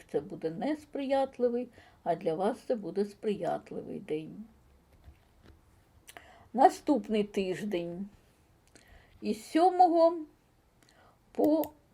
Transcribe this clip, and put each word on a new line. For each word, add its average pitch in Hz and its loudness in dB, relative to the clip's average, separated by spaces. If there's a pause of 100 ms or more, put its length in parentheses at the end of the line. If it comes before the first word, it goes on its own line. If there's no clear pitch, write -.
(120)
це - -2
буде 175 -6
несприятливий, 262 -2 (340)
а 175 0
для 170 -2
вас 196 -2
це 254 0
буде 196 -4
сприятливий 175 -6
день. 160 -8 (2000)
Наступний 226 2
тиждень 185 -6 (1120)
із 208 -6
сьомого 339 6 (1120)
по 302 2 (220)